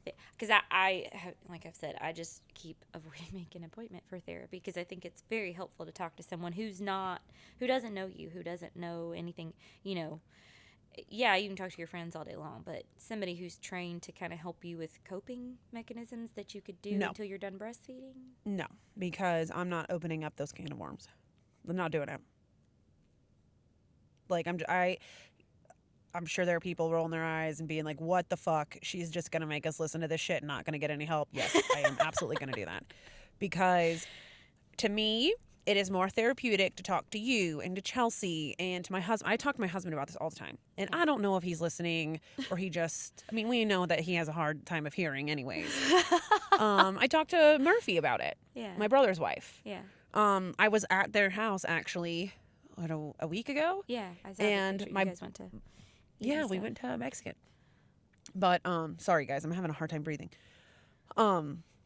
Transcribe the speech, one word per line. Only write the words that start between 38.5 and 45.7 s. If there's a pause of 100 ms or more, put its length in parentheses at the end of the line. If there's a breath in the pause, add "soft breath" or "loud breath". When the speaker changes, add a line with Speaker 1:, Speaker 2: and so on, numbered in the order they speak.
Speaker 2:
and
to
my
husband.
I
talk
to
my
husband
about
this
all
the
time. (200)
And
Speaker 1:
Yeah.
Speaker 2:
I
don't
know
if
he's
listening (300 loud breath)
or
he
just,
I
mean,
we
know
that
he
has
a
hard
time
of
hearing
anyways.